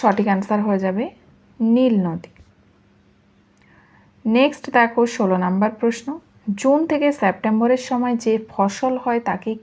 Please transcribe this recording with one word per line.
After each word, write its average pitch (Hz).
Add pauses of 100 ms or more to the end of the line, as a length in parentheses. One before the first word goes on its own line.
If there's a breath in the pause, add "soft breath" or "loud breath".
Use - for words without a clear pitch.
সঠিক 202
আনসার 202
হয়ে 202
যাবে 190 (560)
নীল 233 (120)
নদী। 170 (1900 soft breath)
নেক্সট 262
দেখো 233
ষোলো 190
নম্বর 185
প্রশ্ন, 233 (480)
জুন 269
থেকে 294
সেপ্টেম্বরের 226
সময় 247
যে 226 (160)
ফসল 208
হয় 240
তাকে 185 (120)